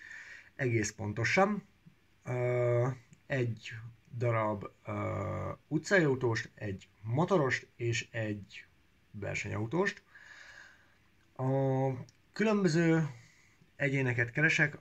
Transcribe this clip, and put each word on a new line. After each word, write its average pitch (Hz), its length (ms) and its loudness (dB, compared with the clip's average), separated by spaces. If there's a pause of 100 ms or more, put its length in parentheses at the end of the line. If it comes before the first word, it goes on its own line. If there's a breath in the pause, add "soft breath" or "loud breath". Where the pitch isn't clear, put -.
(560 loud breath)
egész 113 360 0
pontosan. 113 760 0 (560)
Ö, 123 640 2 (380 loud breath)
egy 123 480 -4 (440)
darab, 110 520 -2 (160)
ö, 98 680 -4 (160)
utcai 165 360 2
autóst, 127 520 0
egy 98 340 -8 (120)
motorost 139 720 0
és 117 360 -2
egy 107 540 -6 (460)
versenyautóst. 104 920 -2 (1300 loud breath)
A 135 540 2 (440)
különböző 170 760 4 (680 loud breath)
egyéneket 131 560 0
keresek, 151 500 2